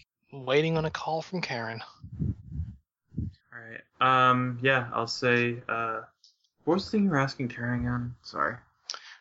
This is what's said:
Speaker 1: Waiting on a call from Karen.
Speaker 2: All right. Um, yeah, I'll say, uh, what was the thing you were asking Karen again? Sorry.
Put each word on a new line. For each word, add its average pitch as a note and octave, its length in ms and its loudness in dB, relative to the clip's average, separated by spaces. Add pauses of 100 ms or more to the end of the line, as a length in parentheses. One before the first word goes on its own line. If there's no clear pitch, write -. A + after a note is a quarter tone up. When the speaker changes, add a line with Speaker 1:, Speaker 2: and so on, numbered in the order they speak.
(320)
Speaker 1:
Waiting C#3+ 460 2
on D#3 60 0
a D#3 60 -2
call D#3+ 320 -6
from F3+ 180 -6
Karen. A2+ 420 -6 (1400)
Speaker 2:
All A2 60 -4 (280)
right. A2+ 280 -14 (500)
Um, B2 320 2
yeah, B2+ 300 4
I'll A2+ 160 -2
say, A#2+ 600 2
uh, A2+ 340 -4 (600)
what D#3 100 4
was F#3+ 100 0
the - 80 -8
thing G#3 120 4
you G3 60 4
were D3 80 4
asking C3+ 300 0
Karen A#2+ 320 -4
again? B2 420 -2
Sorry. D2 320 -2 (680)